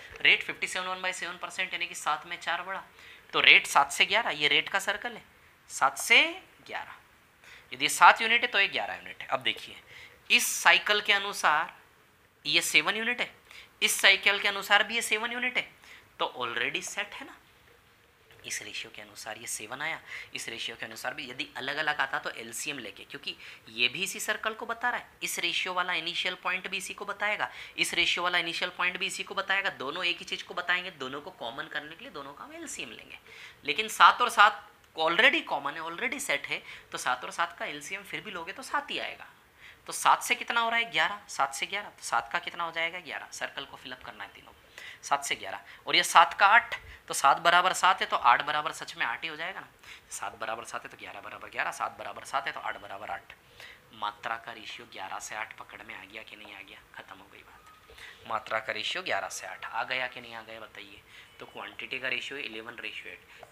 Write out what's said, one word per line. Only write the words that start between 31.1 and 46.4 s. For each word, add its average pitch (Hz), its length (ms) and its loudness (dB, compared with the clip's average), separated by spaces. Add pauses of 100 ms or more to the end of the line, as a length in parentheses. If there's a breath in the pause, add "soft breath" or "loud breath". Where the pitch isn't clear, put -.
को 147 120 -14
common 139 360 -10
करने 151 280 -8
के 226 80 -18
लिए 262 80 -16
दोनों 143 220 -12
का 208 100 -14
हम 285 100 -16
एलसीएम 285 360 -12
लेंगे। - 280 -18 (460 loud breath)
लेकिन 151 260 -2
सात 196 320 10
और 233 80 4
सात 214 380 6 (280)
already 214 480 6
common 143 280 -4
है, 160 100 -8
already 202 380 -6
set - 260 -2
है, 160 160 -4 (300 loud breath)
तो 175 60 -6
सात 127 260 -2
और 185 80 -8
सात - 260 -2
का 226 80 -6
एलसीएम 175 380 -10
फिर 156 160 -8
भी 185 100 -12
लोगे 175 220 -10
तो 262 120 -12
सात 285 260 -4
ही 180 100 -4
आएगा। - 280 -10 (580 loud breath)
तो 165 60 -10
सात 156 300 6
से - 120 0
कितना 233 260 0
हो 233 100 2
रहा 233 80 2
है, 226 120 -2
ग्यारह, 170 380 2
सात - 260 -2
से - 120 -4
ग्यारह, 196 220 -6
तो - 160 -20
सात - 280 -2
का 175 80 0
कितना 175 240 -6
हो 165 80 -6
जाएगा, 170 280 -2
ग्यारह, 104 320 -10
सर्कल 135 320 -8
को - 120 -18
फिलअप 127 280 -14
करना 110 200 -12
है 117 60 -16
तीनों, - 220 -20 (500 loud breath)
सात - 220 0
से - 120 0
ग्यारह, 98 240 -8 (260 loud breath)
और 147 100 4
ये 180 80 6
सात 175 300 10
का 208 140 6